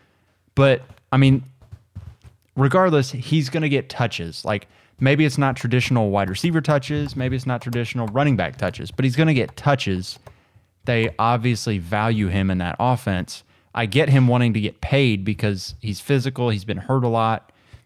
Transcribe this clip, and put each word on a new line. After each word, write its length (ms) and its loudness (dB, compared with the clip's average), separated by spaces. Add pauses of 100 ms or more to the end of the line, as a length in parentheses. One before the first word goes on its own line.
(560)
but, 260 4 (300)
I 60 2
mean, 260 6 (1120)
regardless, 560 4
he's 380 -2
gonna 200 -2
get 180 -2
touches. 560 -6
Like, 240 -4 (320)
maybe 260 4
it's 120 -2
not 180 0
traditional 540 0
wide 200 0
receiver 300 -2
touches, 560 -2
maybe 200 -2
it's 100 -6
not 160 -2
traditional 460 -4
running 280 2
back 220 -2
touches, 320 -6
but 160 -2
he's 100 0
gonna 200 4
get 200 -2
touches. 600 -2 (680)
They 340 0
obviously 580 0
value 520 0
him 200 0
in 100 0
that 200 -4
offense. 640 -2 (320)
I 100 -2
get 240 2
him 180 6
wanting 260 4
to 80 -2
get 200 -6
paid 420 0
because 580 -4
he's 180 -8
physical, 500 -2
he's 160 -4
been 120 -6
hurt 260 -2
a 60 0
lot. 420 0 (340)